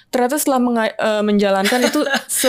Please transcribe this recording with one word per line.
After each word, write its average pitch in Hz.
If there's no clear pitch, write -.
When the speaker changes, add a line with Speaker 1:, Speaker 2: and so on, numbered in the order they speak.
Speaker 1:
Ternyata 247
setelah 277
menga-, 233
eh, 214
menjalankan 202
itu 277
Speaker 2:
<laughs> -